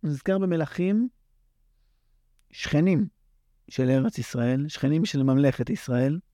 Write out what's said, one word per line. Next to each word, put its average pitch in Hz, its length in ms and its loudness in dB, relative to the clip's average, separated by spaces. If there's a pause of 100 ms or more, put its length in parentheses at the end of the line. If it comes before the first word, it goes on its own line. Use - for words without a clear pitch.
הוא 151 100 -2
נזכר 190 260 0
במלכים 185 680 0 (1400)
שכנים 151 560 0 (600)
של 127 220 -2
ארץ 131 280 2
ישראל, 127 500 -2
שכנים 151 380 0
של 139 180 -2
ממלכת 135 460 2
ישראל 135 500 -2 (140)